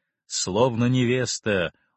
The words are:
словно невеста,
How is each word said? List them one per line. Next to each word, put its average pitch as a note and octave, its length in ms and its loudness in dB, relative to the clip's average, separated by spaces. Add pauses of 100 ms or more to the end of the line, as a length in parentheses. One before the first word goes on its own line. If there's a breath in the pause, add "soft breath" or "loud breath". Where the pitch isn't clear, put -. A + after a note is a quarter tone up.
(280)
словно A2+ 580 0
невеста, A#2+ 880 0 (240)